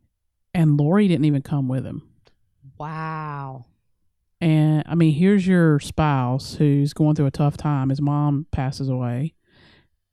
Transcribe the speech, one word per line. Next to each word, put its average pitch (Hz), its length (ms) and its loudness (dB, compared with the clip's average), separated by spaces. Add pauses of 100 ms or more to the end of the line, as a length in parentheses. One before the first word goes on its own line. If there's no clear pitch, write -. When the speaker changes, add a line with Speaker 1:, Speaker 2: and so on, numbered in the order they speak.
(540)
Speaker 1:
and 156 260 2
Lori 185 300 2
didn't 151 160 0
even 143 160 0
come 139 260 -4
with 127 180 -6
him. - 180 -12 (720)
Speaker 2:
Wow. 151 880 -10 (720)
Speaker 1:
And, 156 480 2
I - 80 -4
mean, 160 180 4
here's 185 320 2
your 170 360 4
spouse 135 720 -2
who's 143 380 2
going 151 220 2
through 147 120 0
a 135 40 -2
tough 143 260 0
time. 135 320 -2
His 135 120 -2
mom 147 500 0
passes 135 360 -4
away, 127 460 -4 (800)